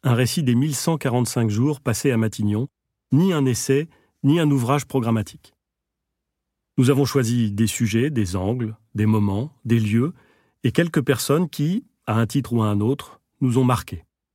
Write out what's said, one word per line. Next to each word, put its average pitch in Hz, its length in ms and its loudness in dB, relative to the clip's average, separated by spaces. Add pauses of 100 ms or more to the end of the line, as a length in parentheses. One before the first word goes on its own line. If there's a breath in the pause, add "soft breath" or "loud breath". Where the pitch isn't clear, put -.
un 127 120 2
récit 127 260 0
des 127 140 2
mille 143 180 0
cent 160 240 -2
quarante-cinq 120 520 0
jours 123 320 0
passés 127 300 -2
à 117 60 2
Matignon, 110 520 -2 (420)
ni 180 220 4
un 147 120 0
essai, 135 440 0 (340 soft breath)
ni 147 160 4
un 156 100 2
ouvrage 135 360 0
programmatique. 113 680 -4 (1200)
Nous 127 120 4
avons 139 140 4
choisi 120 480 0
des 107 160 0
sujets, 113 420 0
des 101 280 -2
angles, 110 400 -4 (180)
des 107 100 0
moments, 107 480 0 (120)
des 117 140 2
lieux, 113 340 0 (500 soft breath)
et 120 80 0
quelques 165 300 0
personnes 143 480 0
qui, 170 360 -2 (220)
à 107 120 0
un 113 60 2
titre 120 280 -4
ou 113 100 2
à 107 40 0
un 104 120 0
autre, 123 400 -4 (220)
nous 127 160 2
ont 131 80 4
marqués. 120 400 -2 (300)